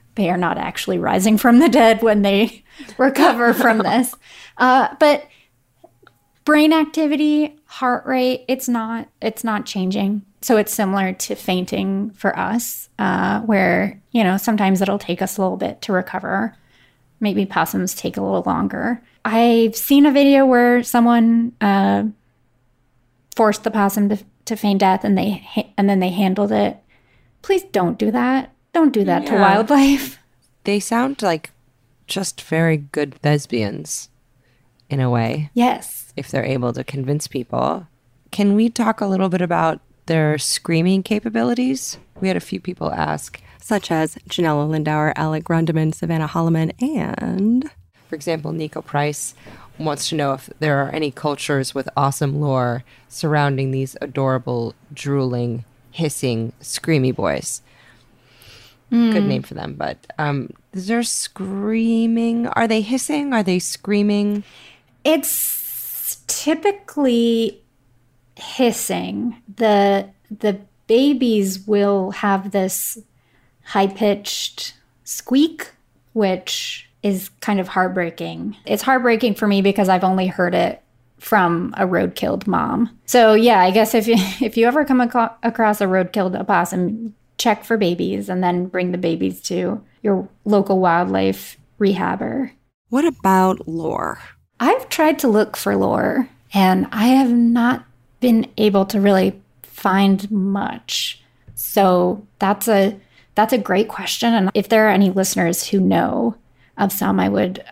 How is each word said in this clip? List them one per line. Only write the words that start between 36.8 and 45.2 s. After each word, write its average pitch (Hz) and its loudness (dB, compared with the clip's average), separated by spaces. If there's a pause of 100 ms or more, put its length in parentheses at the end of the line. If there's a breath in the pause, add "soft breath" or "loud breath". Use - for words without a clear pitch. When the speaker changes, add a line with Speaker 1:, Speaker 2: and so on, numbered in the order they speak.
Speaker 2:
convince 139 -6
people. 131 -4 (440)
Can 202 0
we 226 2
talk 220 -2
a 208 -2
little 190 0
bit 180 -2
about 165 0 (260)
their 156 0
screaming 175 0
capabilities? 240 -2 (240)
We 190 -2
had 185 0
a 175 -4
few 185 -10
people - -6
ask. - -6 (200 soft breath)
Such - -4
as 160 -2 (120)
Janella 151 0
Lindauer, 151 0
Alec 156 -4